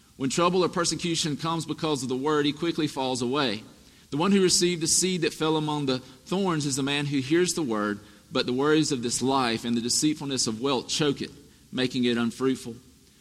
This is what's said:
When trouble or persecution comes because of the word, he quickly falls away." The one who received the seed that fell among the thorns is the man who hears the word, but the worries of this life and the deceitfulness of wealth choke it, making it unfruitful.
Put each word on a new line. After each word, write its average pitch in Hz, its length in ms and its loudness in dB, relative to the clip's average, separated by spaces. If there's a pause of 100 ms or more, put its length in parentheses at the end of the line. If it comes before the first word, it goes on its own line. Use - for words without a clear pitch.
(160)
When 131 140 -2
trouble 175 340 4
or 156 40 2
persecution 165 680 -2
comes 165 300 -4
because 151 380 -2
of 123 40 -6
the 127 80 -2
word, 147 300 2
he 143 60 2
quickly 165 340 -2
falls 127 360 -2
away." 120 420 0 (460)
The 143 60 -4
one 185 160 2
who 196 100 6
received 175 400 2
the 160 60 -2
seed 180 340 2
that 151 100 0
fell 156 240 0
among 151 300 -2
the 127 140 0 (260)
thorns 175 400 0
is 135 100 -2
the 139 60 -2
man 143 240 -2
who 143 120 -2
hears 165 360 2
the 175 80 -2
word, 104 380 -2 (320)
but 127 140 0
the 123 60 -2
worries 151 400 4
of 123 100 -2
this 120 200 -2
life 123 420 2
and 120 120 0
the 117 40 0
deceitfulness 139 680 0
of 110 140 -4
wealth 131 280 -2
choke 143 340 0
it, 78 80 -8 (420)
making 127 320 0
it 120 120 2
unfruitful. 120 580 -2 (460)